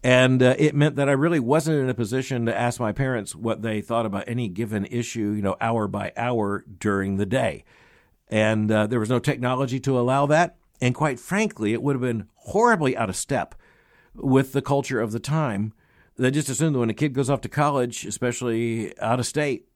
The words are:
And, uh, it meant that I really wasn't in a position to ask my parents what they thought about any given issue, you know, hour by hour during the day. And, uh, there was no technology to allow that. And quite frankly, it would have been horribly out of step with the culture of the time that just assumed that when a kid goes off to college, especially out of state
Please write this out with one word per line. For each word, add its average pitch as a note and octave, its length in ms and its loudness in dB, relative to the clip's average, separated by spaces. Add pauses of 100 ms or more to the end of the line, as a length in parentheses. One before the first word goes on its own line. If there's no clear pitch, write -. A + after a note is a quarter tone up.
And, B2+ 380 6
uh, B2+ 160 6
it C#3+ 160 4
meant C#3+ 220 4
that C#3 100 2
I C#3+ 60 4
really D#3 260 2
wasn't D3 420 2
in C3 60 0
a B2+ 60 -2
position A#2+ 540 -2
to G#2 120 0
ask A#2+ 180 -2
my A#2+ 140 -2
parents B2+ 460 -4
what A2 240 -4
they G#2+ 180 -2
thought A#2 260 -2
about G2+ 220 -4
any A#2+ 220 -4
given G2+ 380 -4
issue, A#2 440 -2
you G#2+ 100 -2
know, G2 200 0
hour A2+ 260 0
by G2 300 -4
hour A2 480 -2 (120)
during G2 380 0
the G2+ 100 0
day. A#2 380 -2 (640)
And, G#2+ 420 2
uh, G#2+ 160 4
there A2+ 140 0
was G#2+ 100 -2
no B2 100 4
technology B2+ 600 -2
to C3 180 0
allow C3 280 2
that. D#3 320 2 (240)
And B2+ 120 2
quite C#3 280 -2
frankly, F#3+ 500 -2
it A2 100 -2
would C#3 140 0
have A#2+ 60 -4
been A#2 340 -4
horribly F#3 600 2
out A2 100 0
of F#2 80 -4
step - 400 -4 (580)
with C3+ 380 2
the C#3 100 0
culture C#3 380 -2
of A2 140 -2
the A2+ 80 -6
time A#2 500 -2 (460)
that C3 140 2
just D3 180 -2
assumed D3 260 0
that B2+ 40 2
when A2+ 100 2
a A2 40 -2
kid C#3+ 200 -2
goes C3 160 0
off C#3 100 2
to - 80 -10
college, C#3 580 0
especially A#2 960 -2
out A#2+ 220 0
of A#2+ 40 -2
state - 500 -4